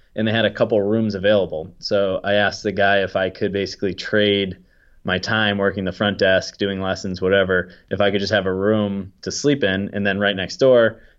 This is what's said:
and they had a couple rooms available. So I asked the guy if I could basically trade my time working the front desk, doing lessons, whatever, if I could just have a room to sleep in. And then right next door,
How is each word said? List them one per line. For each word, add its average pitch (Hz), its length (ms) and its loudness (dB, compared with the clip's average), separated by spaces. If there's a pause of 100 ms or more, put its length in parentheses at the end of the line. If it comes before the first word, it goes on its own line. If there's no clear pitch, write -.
(160)
and 110 100 0
they 107 60 0
had 113 140 2
a 98 40 2
couple 110 300 0
rooms 107 340 0
available. 90 640 0
So 98 460 0
I 101 100 0
asked 101 280 0
the 104 100 -2
guy 98 300 2
if 98 140 -2
I 95 140 0
could 98 220 -4
basically 98 420 -4
trade 101 600 0 (480)
my 92 140 0
time 104 400 -2
working 98 260 -2
the 90 80 -4
front 101 260 -2
desk, 95 400 2
doing 98 220 -4
lessons, 95 400 -6
whatever, 92 520 0 (180)
if 95 100 -2
I 101 100 4
could 98 100 0
just 98 120 -4
have 98 140 0
a 92 80 -2
room 98 580 0 (100)
to - 80 -6
sleep 143 320 0
in. 98 300 -2
And 101 140 -2
then 98 120 0
right 101 160 0
next 95 220 -8
door, 120 460 4 (160)